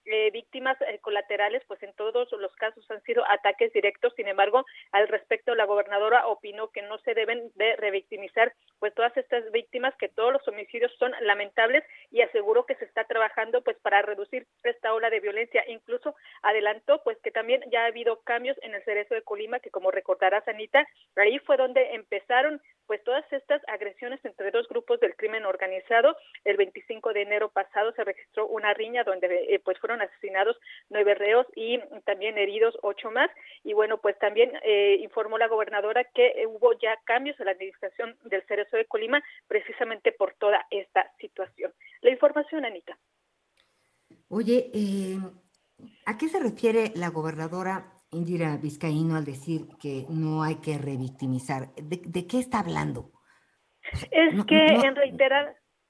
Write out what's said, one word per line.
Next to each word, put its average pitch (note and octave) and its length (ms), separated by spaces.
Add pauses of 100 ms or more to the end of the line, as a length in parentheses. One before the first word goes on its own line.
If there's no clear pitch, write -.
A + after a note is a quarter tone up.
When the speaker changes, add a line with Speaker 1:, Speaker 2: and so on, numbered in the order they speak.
Speaker 1:
eh, G#3+ 220
víctimas, C4 520
eh, G#3 180
colaterales, G#3 640
pues - 160
en G3+ 120
todos A#3 360
los G3+ 240
casos A3 380
han G#3 100
sido A#3 260
ataques G3+ 440
directos. G#3 420
Sin G3+ 140
embargo, G3+ 360 (280)
al G#3 160
respecto, A3 480
la A3 80
gobernadora G#3 640
opinó G#3+ 420
que G3+ 120
no G#3 160
se - 160
deben A3+ 420
de G#3+ 180
revictimizar, G3+ 800 (240)
pues, G#3+ 160
todas A#3 220
estas A#3+ 340
víctimas, A#3 480
que G3 100
todos A#3 240
los C#4 140
homicidios A3 520
son B3 140 (100)
lamentables, G#3 600 (300)
y A#3 80
aseguró A3 460
que C4+ 100
se A#3+ 80
está - 200
trabajando, A3+ 600
pues, A3 140
para G3+ 240
reducir G#3 440 (160)
esta A#3 320
ola A3+ 160
de A3 80
violencia. G#3+ 480
Incluso A#3+ 480 (280)
adelantó, G#3+ 600
pues, A3+ 220
que G#3+ 80
también A#3 400
ya A#3 100
ha A#3 40
habido A3+ 340
cambios A#3+ 420
en A3 120
el F#3+ 100
Cerezo G#3 300
de A3 80
Colima, G#3+ 360
que - 120
como F#3 200
recordarás, F#3+ 560
Anita, A3+ 400 (300)
ahí G#3 240
fue C#4+ 160
donde B3+ 380
empezaron, B3 680 (240)
pues, G#3 160
todas C4+ 300
estas C#4+ 340
agresiones G#3+ 580
entre G3+ 280
dos A#3 160
grupos A#3 320
del F#3 160
crimen A3 300
organizado. F#3+ 680 (280)
El G3+ 120
veinticinco G#3+ 560
de G3+ 100
enero G#3 280
pasado G#3 440
se A3 100
registró G#3 420
una G#3+ 260
riña A#3 300
donde, F#3 240 (260)
eh, F#3+ 60
pues, F#3 220
fueron A3+ 160
asesinados G3+ 640 (320)
nueve G3+ 240
reos G#3+ 400
y A#3 240 (260)
también G#3 320
heridos G#3+ 460
ocho G#3 280
más. C4+ 200 (340)
Y G#3+ 80
bueno, G#3+ 240
pues G3+ 220
también, G#3+ 340 (100)
eh, G3+ 380
informó A3 380
la A3+ 100
gobernadora A3 560
que, A#3+ 320
eh, A3 100
hubo A3+ 320
ya A3+ 260
cambios C4 360
en G3 60
la F#3+ 60
administración G3 640 (100)
del F#3+ 180
Cerezo G#3 340
de A3 80
Colima A3+ 380 (260)
precisamente A3+ 640
por - 220
toda G#3 360
esta G3 480
situación. - 540 (300)
La A#3+ 80
información, D4 560
Anita. F3+ 320 (1300)
Speaker 2:
Oye, A#3 460
eh, G3 420 (880)
¿a G#3+ 140
qué D#4+ 100
se F#4 120
refiere A3 540
la F3 140
gobernadora D#3+ 840 (220)
Indira E3 400
Vizcaíno D#3 600
al D#3 80
decir D3 420 (140)
que C3+ 280
no D#3 340
hay D#3 140
que D3+ 220
revictimizar. C3 960
¿De, D3+ 280
de F3 220
qué B3+ 120
está B3+ 220
hablando? D3+ 520 (800)
O - 40
sea, - 140
Speaker 1:
Es D#4+ 240
Speaker 2:
no, G#3 120
Speaker 1:
que D#4 80
Speaker 2:
no, D#4 240
no. C4 60
Speaker 1:
en C4+ 120
reiteradas, C4+ 600 (340)